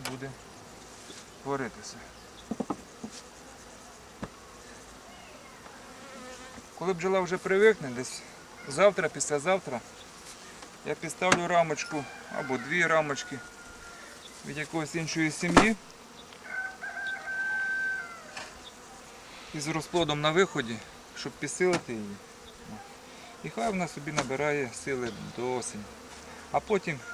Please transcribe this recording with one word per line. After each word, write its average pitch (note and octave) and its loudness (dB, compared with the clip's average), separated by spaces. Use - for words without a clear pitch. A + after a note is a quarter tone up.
буде C3 -6
творитися. C3+ -4
Коли F3+ 2
бджола F#3+ 4
вже F3+ 2
привикне, F#3+ 8
десь B2+ -4
завтра, F3 8
післязавтра, D3 2
я D3+ 0
підставлю F3 2
рамочку D#3 4
або C3 0
дві E3 4
рамочки D3 4
від C#3 -6
якоїсь D3+ 0
іншої D#3+ 4
сім'ї F3 8
із D3 -2
розплодом D#3 4
на D3+ 6
виході, D3 4
щоб - -4
підсилити E3+ 2
її. G#2 -4
І D#3 -4
хай A3+ 0
вона F#3 2
собі D3+ -6
набирає C#3+ 2
сили B2 0
до B2+ 0
осені. G#2+ -4
А C#3+ 4
потім F3+ 2